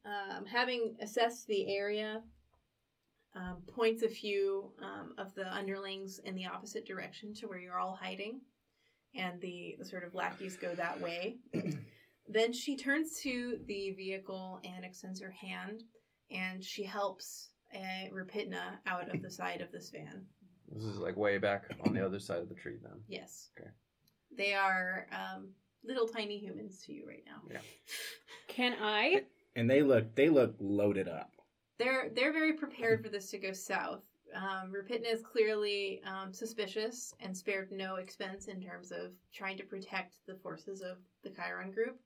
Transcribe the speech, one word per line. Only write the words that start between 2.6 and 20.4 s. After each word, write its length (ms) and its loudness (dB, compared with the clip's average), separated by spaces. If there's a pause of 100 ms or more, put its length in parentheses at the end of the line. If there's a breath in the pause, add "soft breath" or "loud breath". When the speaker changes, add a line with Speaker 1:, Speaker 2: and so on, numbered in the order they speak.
Speaker 1:
um, 320 -6
points 360 4
a 60 4
few, 640 0 (120)
um, 340 -10
of 160 -8
the 180 -6
underlings 680 -4
in 160 -8
the 100 -4
opposite 400 -6
direction 500 -8
to 120 -10
where 120 -8
you're 200 -4
all 200 0
hiding, 420 -6 (760)
and 260 -4
the, 380 -8
the 60 -10
sort 180 -8
of 100 -12
lackeys 440 -4
go 180 -2
that 260 0
way. 360 -2 (160)
<clears throat> 100 0 (680 soft breath)
Then 220 6
she 240 -2
turns 440 2
to 440 -2
the 320 -4
vehicle 680 -6
and 220 -10
extends 340 -10
her 120 -10
hand, 500 -8 (480)
and 340 -4
she 200 -6
helps, 680 -4 (240)
uh, 400 -6
Rapidna 720 -6
out 260 -2
of 120 -2
the 80 -10
side 300 -4
of 100 -8
this 180 -12
van. 380 -12 (440)